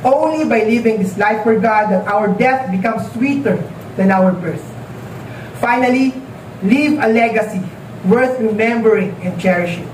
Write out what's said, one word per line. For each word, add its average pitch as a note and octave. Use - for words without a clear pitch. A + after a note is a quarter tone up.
Only D#4
by A3
living A3+
this F#3
life G#3+
for A3
God G#3+
that F#3
our G#3
death A#3+
becomes G#3+
sweeter A#3
than G3
our F#3
birth. E3+
Finally, B3+
leave D4+
a A3+
legacy G#3+
worth B3
remembering A3
and F3+
cherishing. F3